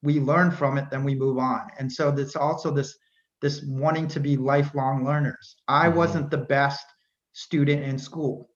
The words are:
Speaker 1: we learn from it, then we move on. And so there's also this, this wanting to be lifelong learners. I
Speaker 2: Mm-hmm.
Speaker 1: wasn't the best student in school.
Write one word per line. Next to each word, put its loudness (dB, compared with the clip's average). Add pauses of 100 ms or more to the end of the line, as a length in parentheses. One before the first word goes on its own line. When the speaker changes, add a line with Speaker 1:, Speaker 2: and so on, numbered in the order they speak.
Speaker 1:
we 2
learn 4
from 0
it, -2
then -4
we 0
move 0
on. -2 (100)
And -6
so 0
there's -2
also 0
this, -2 (440)
this -2
wanting 0
to -6
be 2
lifelong 0
learners. -4 (100)
I 4
Speaker 2:
Mm-hmm. 4
Speaker 1:
wasn't 0
the -2
best 0 (480)
student 0
in -4
school. -6